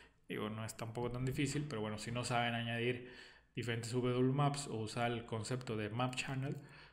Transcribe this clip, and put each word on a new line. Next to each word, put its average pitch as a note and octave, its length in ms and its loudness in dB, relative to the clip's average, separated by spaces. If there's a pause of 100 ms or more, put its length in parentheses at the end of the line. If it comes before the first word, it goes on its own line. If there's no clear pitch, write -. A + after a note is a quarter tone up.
(280)
Digo, G#2+ 220 -2
no A2 160 -4
es A2 100 -6
tampoco A#2 360 -2
tan B2 120 -2
difícil, C#3 460 2
pero A#2 100 -2
bueno, G#2+ 180 -2
si A#2 140 -6
no A#2+ 140 0
saben A#2+ 300 4
añadir A#2 540 0 (460)
diferentes A2+ 380 -2
W B2+ 400 6
maps C#3+ 340 2
o - 80 -2
usar A#2+ 380 0
el A2+ 120 -4
concepto A#2 520 -2
de G#2+ 120 0
map B2+ 260 0
channel, C3+ 420 -2 (360)